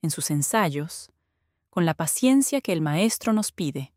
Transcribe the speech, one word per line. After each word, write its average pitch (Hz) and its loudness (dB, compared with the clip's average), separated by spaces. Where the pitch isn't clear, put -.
en 160 -2
sus - -6
ensayos, 151 -2
con 175 0
la 160 2
paciencia 262 2
que 196 -2
el 160 0
maestro 185 0
nos 214 0
pide. 143 -6